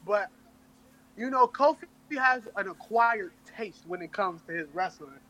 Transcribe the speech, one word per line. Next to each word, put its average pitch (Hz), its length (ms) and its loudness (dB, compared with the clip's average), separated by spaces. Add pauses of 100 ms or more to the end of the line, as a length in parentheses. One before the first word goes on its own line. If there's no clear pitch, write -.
But, 202 240 0 (880)
you 240 120 -6
know, 254 180 6
Kofi 285 380 2 (320)
has 254 260 2 (120)
an 190 140 -4
acquired 220 640 0 (240)
taste 214 300 -10
when 175 140 -8
it 165 120 -12
comes 180 300 -4
to 165 100 -12
his 165 200 -6
wrestling. 156 460 -6 (100)